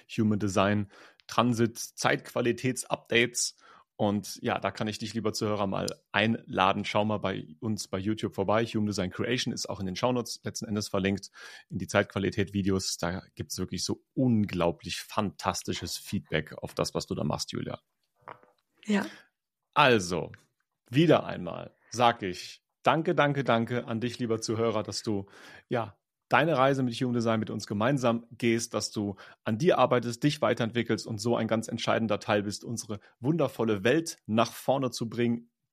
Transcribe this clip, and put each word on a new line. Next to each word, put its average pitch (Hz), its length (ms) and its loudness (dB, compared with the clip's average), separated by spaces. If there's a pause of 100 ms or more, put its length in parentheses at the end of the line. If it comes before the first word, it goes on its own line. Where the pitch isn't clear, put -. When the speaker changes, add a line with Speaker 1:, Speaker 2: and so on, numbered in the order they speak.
Speaker 1:
die - 120 -4
Human 107 180 2
Design 101 500 2 (380)
Transit 117 520 2
Zeitqualitäts-Updates. - 1800 -2 (400)
Und 104 460 -2
ja, 107 180 0
da 98 100 0
kann - 160 -4
ich 107 120 -6
dich, 107 140 -8
lieber 107 200 -2
Zuhörer, 104 340 -2
mal 95 220 -2 (240)
einladen. 101 720 2
Schau 107 200 2
mal 107 140 0
bei 98 400 -6
uns 107 300 -4
bei 95 100 -4
YouTube 107 380 -2
vorbei. 101 280 2
Human 110 220 0
Design 95 240 -2
Creation 120 420 -2
ist - 160 -8
auch 95 120 -8
in 95 60 -4
den 92 100 -6
Shownotes 123 480 -2
letzten - 220 -8
Endes 104 220 -4
verlinkt, 98 440 -2 (360)
in 110 100 -8
die 92 100 -4
Zeitqualität-Videos. 101 1120 0
Da 90 240 -4 (120)
gibt's - 240 -10
wirklich 92 260 -4
so - 200 -6 (100)
unglaublich 92 840 0
fantastisches - 960 -4
Feedback - 680 -4
auf - 120 -10
das, - 200 -2
was - 120 -4
du - 100 -6
da - 80 -4
machst, - 260 -4
Julia. - 300 -8 (1040)
Speaker 2:
Ja. 202 180 2 (680)
Speaker 1:
Also, 98 580 4 (560)
wieder 139 380 6
einmal 87 480 -8 (160)
sag 117 320 4
ich - 400 -8 (260)
Danke, 160 260 2
danke, 143 300 2
danke 117 420 0
an 117 140 -4
dich, 120 180 -4
lieber 113 220 -2
Zuhörer, 110 420 0
dass 98 200 -8
du, 101 240 -2 (420)
ja, 113 300 -4 (300)
deine 147 280 4
Reise 135 260 4
mit 120 120 -2
Human 123 200 0
Design 113 260 2
mit 104 100 -4
uns 110 160 -8
gemeinsam 117 640 0
gehst, 117 420 0
dass 107 180 -2
du 101 260 -4 (280)
an 110 140 -2
dir 160 200 4
arbeitest, 120 440 2
dich 147 180 2
weiterentwickelst 117 640 0
und 110 120 -6
so 117 180 0
ein 113 120 0
ganz 110 200 0
entscheidender 110 520 0
Teil 104 240 2
bist, 101 200 -6
unsere 107 360 -8 (200)
wundervolle 117 640 0
Welt 156 400 2
nach 113 280 2
vorne 131 380 -2
zu 117 180 -6
bringen. 117 420 -2 (220)